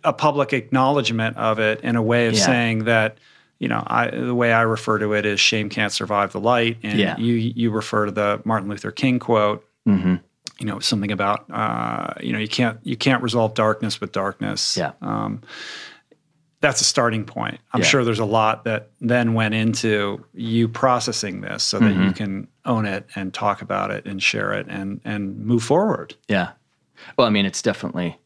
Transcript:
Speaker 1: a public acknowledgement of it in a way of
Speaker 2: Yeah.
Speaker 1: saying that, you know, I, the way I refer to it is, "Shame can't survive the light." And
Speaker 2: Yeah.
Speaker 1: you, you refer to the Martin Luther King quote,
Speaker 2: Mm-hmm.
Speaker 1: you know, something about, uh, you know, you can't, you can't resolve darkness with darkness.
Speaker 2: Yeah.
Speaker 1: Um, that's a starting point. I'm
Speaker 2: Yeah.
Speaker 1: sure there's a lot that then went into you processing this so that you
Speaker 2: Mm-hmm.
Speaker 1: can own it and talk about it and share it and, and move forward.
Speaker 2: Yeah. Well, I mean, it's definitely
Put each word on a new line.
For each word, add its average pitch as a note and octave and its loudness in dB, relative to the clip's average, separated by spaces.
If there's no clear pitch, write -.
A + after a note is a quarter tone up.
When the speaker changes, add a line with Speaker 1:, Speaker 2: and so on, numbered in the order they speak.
Speaker 1:
a D#3+ 2
public C#3+ 2
acknowledgement B2 0
of A2 0
it G#2+ 0
in A#2+ 0
a A2+ 2
way A#2 2
of A2+ 0
Speaker 2:
Yeah. G#2 2
Speaker 1:
saying A#2 2
that, A2 2
you A#2 -2
know, A2 -2
I, A#2 0
the B2 -4
way A#2+ 4
I A2+ 6
refer A2 0
to G#2+ 0
it G#2 0
is, G2+ 0
"Shame G#2+ 2
can't G#2+ -2
survive G2+ 0
the F#2+ -6
light." A#2 2
And G#2+ -2
Speaker 2:
Yeah. F2+ 2
Speaker 1:
you, A#2 2
you A#2 0
refer G#2+ 0
to G2+ -4
the G#2 0
Martin G#2+ 0
Luther G#2 -8
King B2+ 0
quote, G#2+ 2
Speaker 2:
Mm-hmm. F#2 4
Speaker 1:
you A#2+ -8
know, G2+ -6
something G2+ -2
about, G2+ 0
uh, A#1 -4
you - -4
know, A2 -2
you G#2+ -4
can't, A2+ 0
you B2 -4
can't B2 2
resolve A2+ 0
darkness G#2+ 0
with G2+ -8
darkness. - -4
Speaker 2:
Yeah. D#2 -2
Speaker 1:
Um, G#1+ -4
that's C#3 2
a - 2
starting A2 0
point. - -8
I'm B2 0
Speaker 2:
Yeah. E2+ 2
Speaker 1:
sure C3+ 4
there's A2+ 2
a A2+ 0
lot A2 2
that A2 -4
then A#2 2
went A2 2
into A2 0
you A#2 0
processing A#2 0
this - -8
so - -2
that A2 6
you F#2 2
Speaker 2:
Mm-hmm. F#2+ 4
Speaker 1:
can G2 -6
own A2 0
it F#2+ -6
and F#2+ -6
talk G2+ -2
about G2 -4
it G2+ -6
and G2 -8
share G2+ 0
it G2+ -4
and, G2 -8
and G#2 -6
move A#2 4
forward. F3+ 0
Speaker 2:
Yeah. G2 0
Well, B2+ 6
I A2 2
mean, G2+ 4
it's - -4
definitely F2 -4